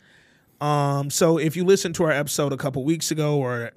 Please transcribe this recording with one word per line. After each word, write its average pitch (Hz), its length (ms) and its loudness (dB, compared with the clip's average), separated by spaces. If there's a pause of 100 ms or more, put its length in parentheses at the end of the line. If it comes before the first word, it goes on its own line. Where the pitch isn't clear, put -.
(600)
Um, 143 520 0
so 165 260 4
if 151 180 -2
you 180 80 -2
listened 190 320 2
to - 80 0
our 156 80 2
episode 143 400 0
a 139 60 -4
couple 135 260 -4
weeks 160 280 -2
ago, 151 260 0
or, 123 400 -4